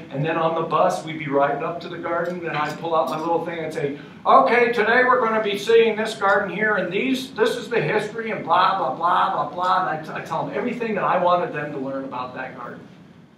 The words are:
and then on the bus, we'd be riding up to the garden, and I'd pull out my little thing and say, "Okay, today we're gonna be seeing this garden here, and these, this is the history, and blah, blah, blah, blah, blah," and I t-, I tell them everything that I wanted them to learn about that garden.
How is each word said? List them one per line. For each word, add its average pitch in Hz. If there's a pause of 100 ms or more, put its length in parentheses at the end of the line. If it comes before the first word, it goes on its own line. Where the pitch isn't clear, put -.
(100)
and 143
then 160
on 165
the 165
bus, 160
we'd 156
be 147
riding 139
up 170
to 180
the 175
garden, 170
and 156
I'd 151
pull 165
out 160
my 156
little 160
thing 170
and 160
say, 147 (260)
"Okay, 240
today 226
we're 240
gonna 220
be 202
seeing 226
this 220
garden 196
here, 214
and 170
these, 247
this 226
is -
the 226
history, 214
and 190
blah, 185
blah, -
blah, 185
blah, -
blah," 180
and 156
I 156
t-, -
I -
tell 156
them -
everything 226
that 170
I 170
wanted 180
them 151
to 143
learn 135
about 127
that 127
garden. 120 (520)